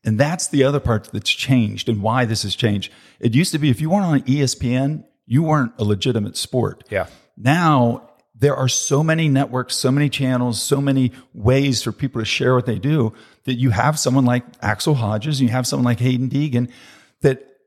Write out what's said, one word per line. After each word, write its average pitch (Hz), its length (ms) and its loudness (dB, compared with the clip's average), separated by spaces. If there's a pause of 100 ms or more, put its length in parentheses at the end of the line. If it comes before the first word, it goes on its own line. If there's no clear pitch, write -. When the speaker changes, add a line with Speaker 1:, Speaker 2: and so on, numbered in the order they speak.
Speaker 1:
And 110 160 0
that's 160 280 0
the 139 160 2
other 143 160 2
part 110 320 -2
that's 107 180 -6
changed 113 600 -2
and 107 120 -2
why 117 240 0
this 110 180 -4
has 98 120 -4
changed. 104 360 -2 (280)
It 117 160 0
used 175 160 2
to 151 80 -4
be 147 100 2
if 123 120 0
you 156 80 -4
weren't 196 160 0
on 147 220 2
E 143 140 0
S 127 140 0
P 123 180 -4
N, 139 300 -2 (220)
you 143 180 2
weren't 151 340 0
a 110 60 -2
legitimate 104 540 -2
sport. - 520 -4
Speaker 2:
Yeah. 95 180 -4 (280)
Speaker 1:
Now 135 720 2 (300)
there 139 160 2
are 131 140 0
so - 340 0
many 160 240 2
networks, 135 480 0
so 127 160 0
many 143 180 2
channels, 123 520 -2
so 139 180 0
many 135 320 2 (220)
ways 127 480 2
for 113 100 -4
people 120 300 -6
to 107 40 -4
share - 300 0
what 120 120 0
they 107 100 -2
do 131 340 0 (340)
that 127 100 -2
you 123 160 2
have 131 260 0
someone 131 280 2
like 123 200 0 (160)
Axel 107 320 0
Hodges, 117 480 -2
you 120 80 4
have 123 160 -2
someone 135 200 -2
like 120 140 0
Hayden 123 300 0
Deegan 127 400 -2 (520)
that 135 220 2 (240)